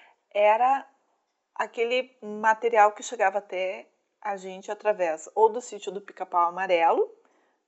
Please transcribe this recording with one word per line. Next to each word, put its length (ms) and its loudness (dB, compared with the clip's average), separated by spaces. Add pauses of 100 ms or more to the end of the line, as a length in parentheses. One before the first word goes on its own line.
(320)
era 560 2 (640)
aquele 680 -4
material 680 2
que 100 -16
chegava 340 -2
até 500 -6 (360)
a 160 -8
gente 320 -14
através 640 -2
ou 160 6
do 100 -6
Sítio 320 -12
do 80 -12
Pica-Pau 480 -2
Amarelo, 580 2 (600)